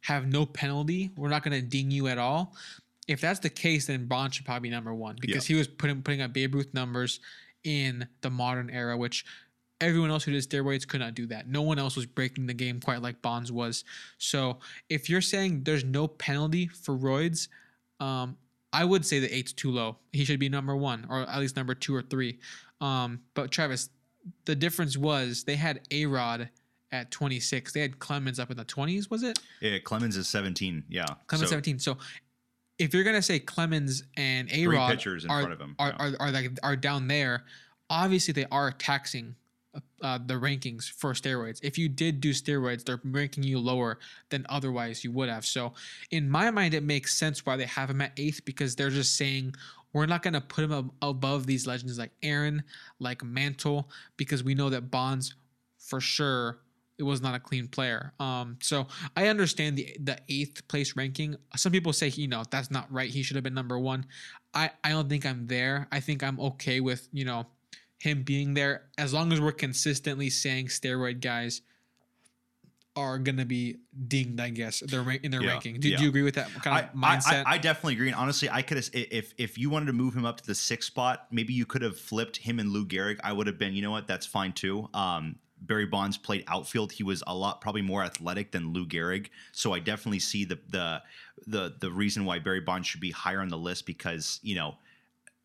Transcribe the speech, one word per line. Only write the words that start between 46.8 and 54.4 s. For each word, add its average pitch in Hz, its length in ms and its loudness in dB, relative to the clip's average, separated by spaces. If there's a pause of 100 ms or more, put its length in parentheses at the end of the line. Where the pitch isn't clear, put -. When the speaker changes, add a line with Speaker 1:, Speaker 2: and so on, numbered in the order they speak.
Speaker 1:
makes 147 320 2
sense 156 300 0
why 131 120 2
they 131 80 0
have 135 240 -2
him 135 120 0
at 135 160 -2
eighth, 151 280 -2
because 131 300 -2
they're 139 140 2
just 135 280 2
saying, 135 380 0 (360)
"We're 151 140 2
not 170 180 2
gonna 160 180 2
put - 220 -2
him 151 80 2
ab-, 131 300 -2
above 135 460 0
these 131 200 2
legends 123 320 -4
like 117 120 -8 (120)
Aaron, 147 400 2 (360)
like 123 240 -4
Mantle, 139 640 0 (280)
because 139 260 0